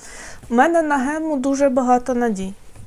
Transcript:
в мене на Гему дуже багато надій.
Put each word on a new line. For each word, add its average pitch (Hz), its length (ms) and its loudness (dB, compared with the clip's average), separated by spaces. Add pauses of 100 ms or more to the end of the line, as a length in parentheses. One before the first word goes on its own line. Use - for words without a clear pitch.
(500)
в 240 40 -4
мене 330 280 4
на 294 160 0
Гему 302 400 -2
дуже 269 320 2
багато 247 440 2
надій. 202 400 -2 (340)